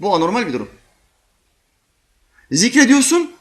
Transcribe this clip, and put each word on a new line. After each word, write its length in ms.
Bu 140
anormal 320
bir 60
durum. 160
Zikrediyorsun, 920